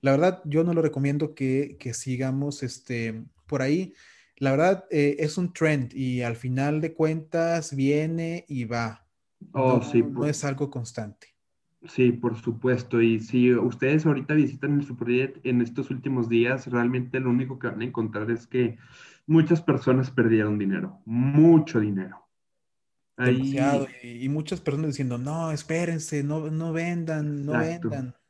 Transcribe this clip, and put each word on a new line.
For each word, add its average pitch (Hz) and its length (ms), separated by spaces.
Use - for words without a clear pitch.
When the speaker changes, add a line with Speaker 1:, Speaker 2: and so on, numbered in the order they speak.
Speaker 1:
La 135 120
verdad, 180 340
yo 151 180
no 175 80
lo 165 80
recomiendo 147 540
que, 135 440
que 120 140
sigamos, 131 680
este, 113 640
por 139 140
ahí. 160 320
La 135 160
verdad, 185 380
eh, 143 280
es 151 180
un 180 160
trend 147 420
y 127 280
al 117 140
final 135 440
de 160 140
cuentas 160 800
viene 160 720
y 127 160
va. 113 420
Speaker 2:
Oh, 131 280
Speaker 1:
No, - 20
Speaker 2:
sí, 120 200
Speaker 1:
no - 240
Speaker 2:
por - 0
Speaker 1:
es 147 180
algo 139 260
constante. 113 640
Speaker 2:
Sí, 123 260
por 117 280
supuesto. 117 640
Y 113 180
si 123 340
ustedes 135 520
ahorita 143 280
visitan 143 460
el 135 60
subreddit 120 580
en 123 160
estos 120 300
últimos 131 380
días, 120 380
realmente 123 540
lo 127 100
único 127 280
que 123 100
van 110 140
a - 20
encontrar 110 460
es 113 160
que 120 320
muchas 160 360
personas 131 480
perdieron 110 480
dinero, 95 460
mucho 143 760
dinero. 98 460
Ahí 127 240
Speaker 1:
Demasiado. 135 480
Y, 120 220
y 135 40
muchas 151 320
personas 151 280
diciendo, 127 300
"No, 160 340
espérense, 160 720
no, 151 280
no 160 220
vendan, 156 720
no 151 120
Speaker 2:
Exacto. 165 340
Speaker 1:
vendan". 131 240